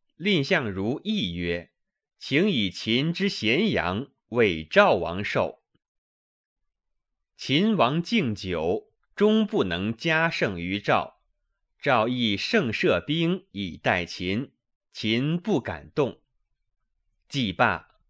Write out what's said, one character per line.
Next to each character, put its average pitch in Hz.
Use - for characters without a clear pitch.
蔺 175
相 143
如 98
议 143
曰 87
：“请 170
以 107
秦 131
之 190
咸 147
阳 92
为 98
赵 190
王 90
寿。” -
秦 190
王 143
敬 175
酒， 90
终 214
不 202
能 95
加 165
胜 107
于 92
赵。 101
赵 120
亦 120
盛 131
设 113
兵 165
以 98
待 92
秦， 98
秦 127
不 175
敢 76
动。 131
祭 117
罢， 98